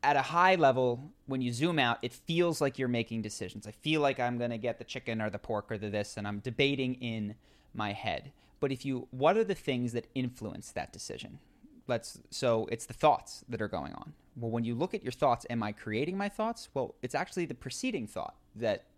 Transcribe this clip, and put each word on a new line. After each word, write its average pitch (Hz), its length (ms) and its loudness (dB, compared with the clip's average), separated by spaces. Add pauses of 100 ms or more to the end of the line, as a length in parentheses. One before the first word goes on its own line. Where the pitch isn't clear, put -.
at 143 140 4
a 135 80 6
high 175 320 6
level, 131 560 4 (160)
when 131 140 -2
you 123 120 0
zoom 156 240 2
out, 120 240 4
it 123 120 -4
feels 170 480 2
like 135 180 2
you're 131 80 2
making 117 340 0
decisions. 104 460 -8
I 107 40 -12
feel 156 300 2
like 139 180 4
I'm 123 200 0
gonna 120 180 -2
get 110 220 -4
the 117 60 -10
chicken 113 360 -4
or 107 80 0
the 101 80 -8
pork - 340 -4
or 110 60 -4
the 104 120 -4
this, 104 280 -2
and 104 100 -4
I'm 104 120 -4
debating 131 560 2
in 113 400 -4 (400)
my 107 160 -2
head. 95 400 -4 (280)
But 139 120 2
if 131 140 -6
you, 131 260 -2
what 147 260 4
are 220 60 4
the 202 100 0
things 123 400 -2
that 120 220 -4
influence 123 560 -6
that - 200 -6
decision? - 460 -12 (480)
Let's, - 340 -4 (120)
so 113 400 2
it's 117 160 -6
the - 60 -14
thoughts - 560 2
that 113 120 -4
are 107 60 -2
going 73 260 -6
on. - 200 -14 (220)
Well, 117 160 -4
when 117 120 0
you 117 100 0
look 123 220 -2
at - 80 -4
your 127 80 -4
thoughts, 120 380 2
am 117 120 -2
I 107 120 -2
creating 127 440 -2
my 202 120 -2
thoughts? - 440 -4
Well, 131 300 -2
it's - 120 -6
actually 175 300 -2
the 127 100 -6
preceding 139 520 -4
thought - 280 -8 (200)
that 107 300 0 (120)